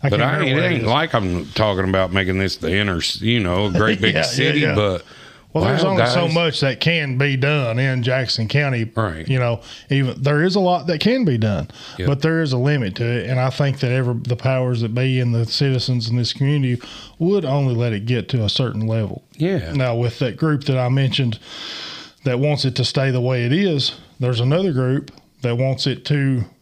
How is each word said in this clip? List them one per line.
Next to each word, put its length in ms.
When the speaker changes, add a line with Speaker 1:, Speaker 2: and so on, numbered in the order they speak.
Speaker 1:
I 80
Speaker 2:
but 100
Speaker 1:
can't 20
Speaker 2:
I 160
Speaker 1:
remember 80
Speaker 2:
ain't, 100
Speaker 1:
what 80
Speaker 2:
it 20
ain't 160
Speaker 1:
it 20
is. 60
Speaker 2:
like 240
I'm 380
talking 360
about 240
making 260
this 180
the 180
inner, 240
s-, 220
you 200
know, 260
a 60
great 280
Speaker 1:
<laughs> 0
Speaker 2:
big 140
Speaker 1:
Yeah, 60
yeah, 60
Speaker 2:
city, 340
Speaker 1:
yeah. 160
Speaker 2:
but 280
Speaker 1:
Well, 120
there's 180
Speaker 2:
wow, 80
Speaker 1:
only 160
so 200
Speaker 2:
guys. 80
Speaker 1:
much 260
that 180
can 400
be 180
done 440
in 240
Jackson 420
County. 380
Speaker 2:
Right. 340
Speaker 1:
You 120
know, 200
even 320
there 220
is 100
a 60
lot 260
that 140
can 240
be 120
done, 320
Speaker 2:
Yep. 80
Speaker 1:
but 160
there 200
is 100
a 60
limit 380
to 80
it. 240
And 120
I 100
think 300
that 100
ever, 240
the 220
powers 460
that 120
be 240
and 160
the 120
citizens 640
in 80
this 160
community 480
would 260
only 300
let 180
it 140
get 240
to 140
a 40
certain 380
level. 380
Speaker 2:
Yeah. 360
Speaker 1:
Now, 240
with 240
that 160
group 280
that 140
I 120
mentioned 500
that 160
wants 260
it 120
to 80
stay 260
the 100
way 240
it 80
is, 440
there's 200
another 320
group 380
that 160
wants 300
it 180
to 400